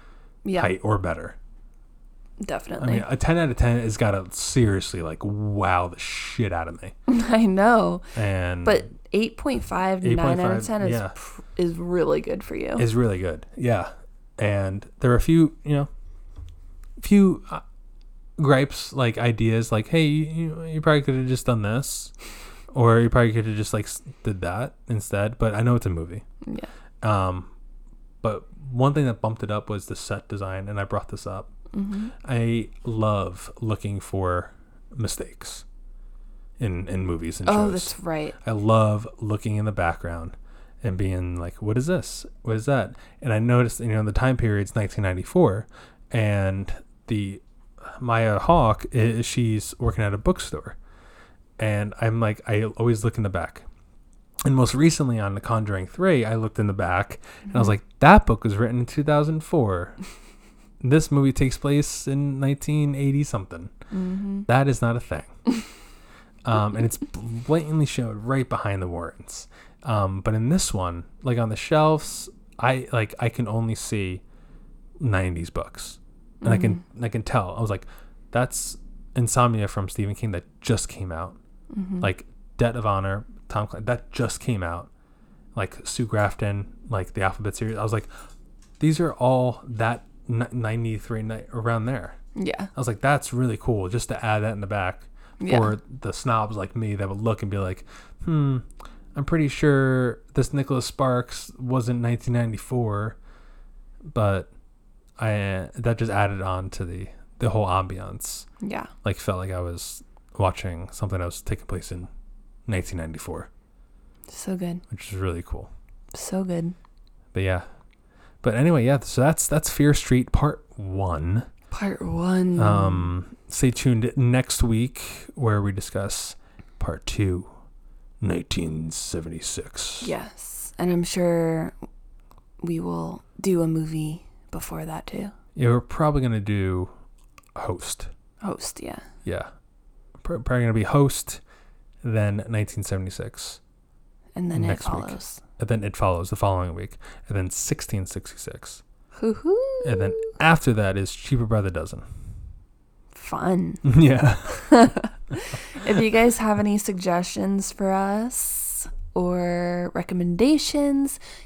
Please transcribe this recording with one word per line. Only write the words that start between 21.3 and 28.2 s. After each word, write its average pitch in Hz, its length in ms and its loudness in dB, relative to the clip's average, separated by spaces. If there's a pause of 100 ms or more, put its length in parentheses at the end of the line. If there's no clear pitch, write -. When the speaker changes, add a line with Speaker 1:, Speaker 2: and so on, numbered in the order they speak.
Speaker 2:
done 113 160 2
this," - 500 -4 (640)
or 117 240 8
you 117 100 6
probably 117 240 6
coulda 110 220 0
just, 104 180 -2
like, 107 120 0
s-, - 180 -10 (180)
did 95 200 -4
that 92 340 -4 (120)
instead. 104 520 -2
But 110 160 2
I 107 60 0
know 120 140 6
it's 113 120 0
a - 20 2
movie. 85 340 -6 (220)
Speaker 1:
Yeah. - 200 -8 (360)
Speaker 2:
Um, 95 480 0 (720)